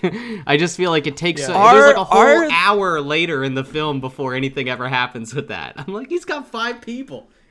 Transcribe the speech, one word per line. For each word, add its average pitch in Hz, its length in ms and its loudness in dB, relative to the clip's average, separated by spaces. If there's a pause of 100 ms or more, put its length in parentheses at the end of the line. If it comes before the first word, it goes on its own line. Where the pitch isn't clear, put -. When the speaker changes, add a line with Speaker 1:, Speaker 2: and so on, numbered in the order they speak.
(480)
Speaker 1:
I 143 100 2
just 170 200 0
feel 180 140 0
like 156 160 0
it 147 100 -8
takes 165 240 -4
Speaker 2:
Yeah. 135 60 -6
Speaker 1:
so, 185 60 -4
there's, 226 340 8
like, 277 100 6
Speaker 3:
Are, 190 40 0
Speaker 1:
a - 20 0
whole 190 180 4
Speaker 3:
are 302 300 4
Speaker 1:
hour 185 500 0
later 151 420 -2
in 135 100 -2
the 131 100 -4
film 147 380 -4
before 131 320 -6
anything 135 360 -4
ever 123 200 -6
happens 123 460 -4
with 143 140 -8
that. 80 280 -12
I'm 139 160 -10
like, 240 160 -10
"He's 349 160 -6
got 294 220 -10
five 240 340 -8
people 233 480 -14 (220)